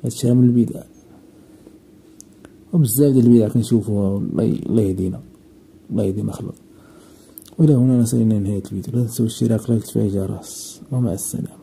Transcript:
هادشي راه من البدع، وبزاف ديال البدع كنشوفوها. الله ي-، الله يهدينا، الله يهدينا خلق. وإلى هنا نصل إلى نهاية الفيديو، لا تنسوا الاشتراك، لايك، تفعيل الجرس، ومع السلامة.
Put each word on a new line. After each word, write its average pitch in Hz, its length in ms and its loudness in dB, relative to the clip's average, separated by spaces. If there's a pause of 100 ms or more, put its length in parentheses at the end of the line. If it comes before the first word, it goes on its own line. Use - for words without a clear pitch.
هادشي 120 240 -4
راه 123 60 4
من 127 140 6
البدع، 120 340 0 (1900)
وبزاف 143 400 4
ديال 123 140 4
البدع 117 220 6
كنشوفوها. 104 680 0
الله - 260 -2
ي-، - 220 -2
الله 110 160 0
يهدينا، 92 380 -2 (720)
الله 104 140 -2
يهدينا 101 280 -4
خلق. - 220 -12 (1040)
وإلى 151 160 6
هنا 127 240 4
نصل 120 180 2
إلى 110 220 2
نهاية 98 240 -2
الفيديو، 104 320 -10
لا 123 80 0
تنسوا 113 240 -2
الاشتراك، 113 440 -2
لايك، 113 120 0
تفعيل 107 240 -2
الجرس، - 760 -8 (120)
ومع 123 200 -2
السلامة. - 500 -8